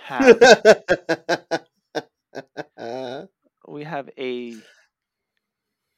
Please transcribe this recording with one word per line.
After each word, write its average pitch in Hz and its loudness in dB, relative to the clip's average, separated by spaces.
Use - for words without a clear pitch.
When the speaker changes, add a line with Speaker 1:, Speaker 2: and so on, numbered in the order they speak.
Speaker 1:
have 226 4
Speaker 2:
<laughs> - -2
Speaker 1:
we 147 -16
have 147 -14
a 123 -10